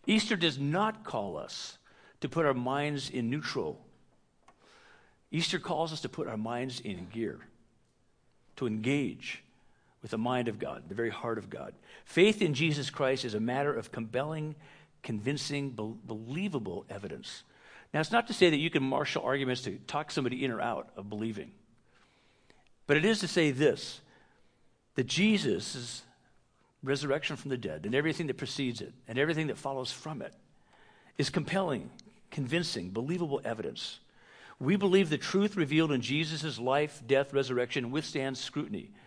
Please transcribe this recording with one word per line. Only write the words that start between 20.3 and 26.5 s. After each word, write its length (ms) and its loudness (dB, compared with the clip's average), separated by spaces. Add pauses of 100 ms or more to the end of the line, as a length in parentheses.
in 60 2
or 100 -2
out 360 -2
of 120 -10
believing. 440 -6 (1300)
But 100 6
it 80 4
is 160 4
to 80 0
say 220 4
this, 500 2 (920)
that 120 0
Jesus' 960 0 (800)